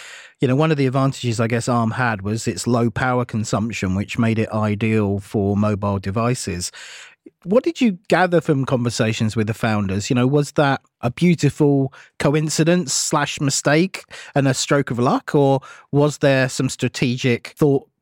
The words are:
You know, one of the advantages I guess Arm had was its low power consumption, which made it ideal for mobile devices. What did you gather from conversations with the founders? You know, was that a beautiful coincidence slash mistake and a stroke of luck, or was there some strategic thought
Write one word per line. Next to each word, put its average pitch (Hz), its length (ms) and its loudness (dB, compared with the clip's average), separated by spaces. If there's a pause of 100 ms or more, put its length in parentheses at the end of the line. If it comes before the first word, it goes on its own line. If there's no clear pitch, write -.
(400)
You 139 80 2
know, 127 80 2
one 160 160 2
of 147 60 0
the 135 100 2
advantages 127 520 -2
I 117 60 0
guess 117 240 -2
Arm 117 220 0
had 110 320 -2
was 110 240 -4
its 92 180 -4
low 120 240 2
power 123 360 -2
consumption, 107 680 -4
which 101 240 -4
made 113 220 2
it 107 120 -2
ideal 107 680 0
for 101 360 -2
mobile 101 440 0
devices. 98 720 -4 (720)
What 214 200 2
did 339 160 -4
you 214 280 0
gather 175 340 2
from 135 240 0
conversations 117 720 -2
with 110 100 0
the 110 80 -4
founders? 104 560 -2
You 131 60 0
know, 123 100 2
was 143 280 0
that 139 280 0 (200)
a 123 100 -2
beautiful 143 840 2 (240)
coincidence 156 760 0
slash - 480 -2
mistake 151 640 0 (320)
and 139 140 2
a 131 80 2
stroke - 340 0
of 120 80 -6
luck, 156 380 0
or 135 240 4 (320)
was 143 260 2
there 135 320 2
some 127 200 -2
strategic 123 800 -2
thought 139 380 0 (140)